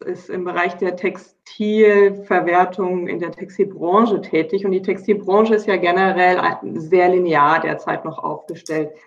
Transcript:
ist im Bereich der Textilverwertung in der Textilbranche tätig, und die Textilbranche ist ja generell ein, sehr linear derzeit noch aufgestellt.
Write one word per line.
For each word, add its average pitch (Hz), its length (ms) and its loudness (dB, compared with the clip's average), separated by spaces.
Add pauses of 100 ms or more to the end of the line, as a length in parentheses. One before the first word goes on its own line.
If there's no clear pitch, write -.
ist 180 240 -12
im 185 140 -8
Bereich 175 320 -4
der 185 200 -4
Textilverwertung 190 2000 0
in 175 120 -6
der 170 120 -6
Textilbranche 190 880 0
tätig, 165 420 -2
und 196 80 0
die 190 120 -2
Textilbranche 202 720 0
ist 214 100 -2
ja 196 120 0
generell 180 640 2
ein, 170 400 -4
sehr 180 300 2
linear 165 520 2
derzeit 151 440 -6
noch 156 140 -10
aufgestellt. 156 720 -8 (160)